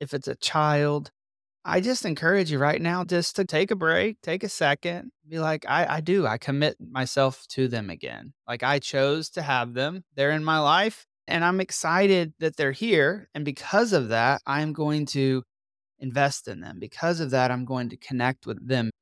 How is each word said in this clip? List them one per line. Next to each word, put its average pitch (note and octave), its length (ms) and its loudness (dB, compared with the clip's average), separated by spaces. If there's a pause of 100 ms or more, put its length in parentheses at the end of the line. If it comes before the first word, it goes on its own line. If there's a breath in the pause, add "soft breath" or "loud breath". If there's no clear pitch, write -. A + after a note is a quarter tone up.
if C#3+ 140 -6
it's C#3 140 -4
a - 80 -6
child, D3 760 2 (540)
I - 160 0
just A#3+ 260 -2
encourage E3+ 440 2
you D3 80 0
right C#3+ 220 2
now F3 240 0
just F3 320 0
to G3 80 0
take F3+ 260 0
a A3 60 0
break, F3+ 460 0
take F3+ 200 -4
a G#3+ 60 -6
second, E3+ 640 -2 (180)
be D#3+ 120 -8
like, D#3 280 -2
"I, D3+ 280 0
I D#3+ 40 -4
do, F3 260 2
I A2 120 -2
commit C#3+ 420 -2
myself C3 680 -2
to C3 200 0
them A2 220 -6
again. B1 420 -12 (160)
Like, A#2 140 -6
I C#3 160 2
chose C#3+ 520 0
to E3+ 120 -6
have B2 320 -2
them. D3+ 300 -4 (100)
They're C#3 160 2
in D#3 140 0
my D#3 160 2
life, F3 440 2 (220)
and E3+ 180 0
I'm F3+ 160 2
excited F3+ 800 2
that D#3 180 -2
they're C#3+ 140 2
here. F3+ 640 2
And D3+ 100 -6
because G3+ 480 0
of C3+ 180 2
that, A#2 360 4
I'm D3+ 260 -2
going D3+ 340 -2
to C3+ 360 0 (600)
invest C3+ 460 0
in G#2 120 -10
them. - 200 -14
Because E3 400 -2
of D3 120 -4
that, B2+ 180 4
I'm B2 160 -2
going B2 240 -4
to A#2+ 80 -12
connect B2+ 480 -2
with A#2 200 -8
them. B2 240 0 (120)